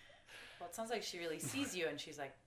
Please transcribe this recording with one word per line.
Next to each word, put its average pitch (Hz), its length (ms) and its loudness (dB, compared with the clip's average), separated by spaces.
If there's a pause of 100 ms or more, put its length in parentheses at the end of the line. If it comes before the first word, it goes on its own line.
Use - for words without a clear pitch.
(600)
Well, 175 80 -4
it - 60 -8
sounds 226 160 0
like 208 120 4
she - 160 -2
really 165 220 2
sees 180 360 2
you 165 120 6
and 143 120 0
she's, 147 160 -6
like, 139 160 -4 (140)